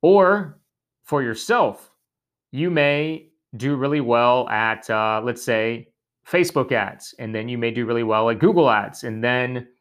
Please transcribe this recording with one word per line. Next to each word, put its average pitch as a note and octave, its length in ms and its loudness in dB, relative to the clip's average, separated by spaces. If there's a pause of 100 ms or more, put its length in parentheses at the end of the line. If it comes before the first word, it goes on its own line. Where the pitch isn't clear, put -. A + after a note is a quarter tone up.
Or F#3 580 4 (420)
for C#3+ 200 -4
yourself, A#2+ 680 -2 (600)
you D#3 180 -2
may D3+ 600 0 (260)
do C#3 180 -2
really C#3 260 -2
well A#2+ 500 2
at, A2 380 -2
uh, A2 360 0
let's A#2+ 180 -6
say, A2+ 460 -2 (400)
Facebook E3+ 420 0
ads, G#2 480 -4
and A2 160 -10
then A2 140 -6
you B2 100 -6
may A#2 140 -2
do A#2 140 -4
really A#2 180 -2
well A2 260 2
at A#2 80 -2
Google E3 320 4
ads, G#2+ 320 -2
and A2+ 220 -8
then B2 420 -2 (140)